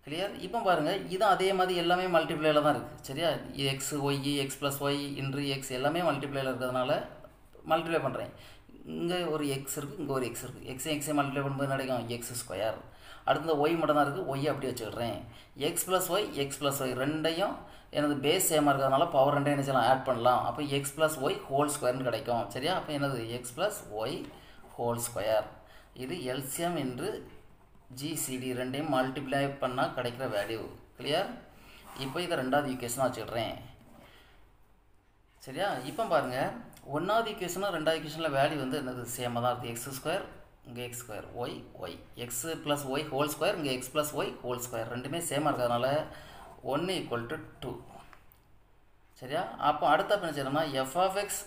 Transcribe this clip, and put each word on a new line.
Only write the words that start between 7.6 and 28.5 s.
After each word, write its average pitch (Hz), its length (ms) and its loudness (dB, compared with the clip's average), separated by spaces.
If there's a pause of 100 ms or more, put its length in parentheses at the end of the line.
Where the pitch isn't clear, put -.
multiply 165 340 2
பண்றேன். 123 260 -4 (680)
இங்க 175 200 0 (140)
ஒரு 151 100 0 (140)
எக்ஸ் - 220 -6
இருக்கு, 139 240 -8
இங்க 139 160 -2
ஒரு 123 100 0
X 117 160 -8
இருக்கு. - 180 -12 (100)
X, 131 200 -6
X 147 260 -2
multiply 139 240 2
பண்ணும்போது 139 260 0
என்ன 135 80 2
கிடைக்கும்? 127 380 -2
எக்ஸ் 117 180 -8 (100)
ஸ்கொயர். 98 360 -2 (460)
அடுத்து 151 220 2
இந்த 160 160 4
ஒய் 165 160 4
மட்டும் 147 180 4
தான் 143 100 6
இருக்கு, 139 160 -4 (100)
ஒய் 139 180 0
அப்படியே 131 200 -2
வச்சுக்கிடுறேன். 113 480 -4 (480)
எக்ஸ் 170 220 -2
plus 180 240 4
ஒய், 208 120 2 (180)
X 139 180 -4
plus 139 220 2
Y 127 180 0
ரெண்டையும் 160 520 0 (440)
எனது 147 260 4
base 175 280 4
சேமா 147 200 6
இருக்கிறதுனால 135 440 6
power 139 220 6
ரெண்டையும் 143 200 4
என்ன 135 100 0
செய்யலாம்? 127 240 6
ஆட் 131 160 4
பண்ணலாம். 123 420 4
அப்ப 151 140 -4 (140)
X 139 200 -4
plus 156 280 4
ஒய் 185 120 2 (120)
ஹோல் 143 260 2
ஸ்கொயர்னு 127 320 0
கிடைக்கும். 110 480 0
சரியா? 151 240 0
அப்ப - 180 -6
என்னது? 139 220 0 (180)
X - 200 -10
plus 208 220 0 (220)
Y 139 160 -4 (600)
whole 117 300 0
ஸ்கொயர். 107 400 2 (580)
இது 175 120 -6 (160)
L 139 100 -4 (100)
C 170 160 -2
M 165 160 -2
into 131 260 -4 (880)
ஜி 147 100 -4 (140)
சி 131 180 -4
டி 127 80 -4 (100)